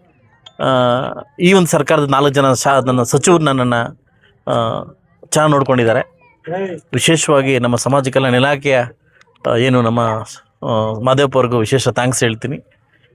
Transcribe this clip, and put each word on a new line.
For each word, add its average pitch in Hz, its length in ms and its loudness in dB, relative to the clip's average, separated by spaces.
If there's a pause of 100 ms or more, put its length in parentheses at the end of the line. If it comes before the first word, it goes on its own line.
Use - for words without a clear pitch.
(600)
ಆ, 139 60 -4 (720)
ಈ 180 140 4
ಒಂದು 180 140 4
ಸರ್ಕಾರದ 147 420 0
ನಾಲ್ಕು 139 200 2
ಜನ 135 240 2
ಶಾ-, 131 340 0
ನನ್ನ 127 160 0
ಸಚಿವರು 160 400 2
ನನ್ನನ್ನ, 131 300 0 (800)
ಆ, 113 320 -2 (480)
ಚೆನ್ನಾಗಿ 151 200 2
ನೋಡ್ಕೊಂಡಿದ್ದಾರೆ. 127 480 2 (960)
ವಿಶೇಷವಾಗಿ 135 680 0
ನಮ್ಮ 120 160 -2
ಸಮಾಜ 135 340 -2
ಕಲ್ಯಾಣ 131 260 0
ಇಲಾಖೆಯ, 135 480 0 (640)
ಆ, 120 80 0
ಏನು 127 260 2
ನಮ್ಮ, 117 180 0
ಆ, 110 1040 -4
ಮಾದೇವಪ್ಪ 131 320 2
ಅವ್ರಿಗೂ 123 220 0
ವಿಶೇಷ 117 300 0
ಥ್ಯಾಂಕ್ಸ್ 123 360 -2
ಹೇಳ್ತೀನಿ. 117 340 -4 (580)